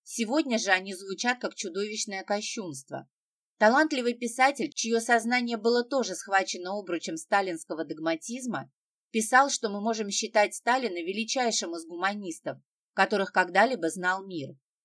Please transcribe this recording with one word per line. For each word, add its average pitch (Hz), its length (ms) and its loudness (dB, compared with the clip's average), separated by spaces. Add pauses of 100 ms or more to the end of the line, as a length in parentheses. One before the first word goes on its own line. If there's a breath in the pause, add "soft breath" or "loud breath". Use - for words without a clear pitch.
Сегодня 240 540 0
же 190 140 0
они 190 220 2
звучат 196 460 -4
как - 160 -4
чудовищное 196 680 -6
кощунство. 175 880 -6 (480)
Талантливый 247 560 4
писатель, 240 580 0
чье 226 280 0
сознание 233 580 2
было 233 260 2
тоже 233 320 0
схвачено 190 640 -2
обручем 175 400 -6
сталинского 170 680 -2
догматизма, 165 880 -6 (400)
писал, 254 380 4
что 226 200 -4
мы 202 120 -4
можем 220 280 -2
считать 208 440 2
Сталина 233 480 0
величайшим 220 760 -2
из 165 100 -10
гуманистов, 175 760 -6 (340)
которых 196 380 2
когда-либо 185 580 2
знал 190 360 -2
мир. 151 260 -8 (340)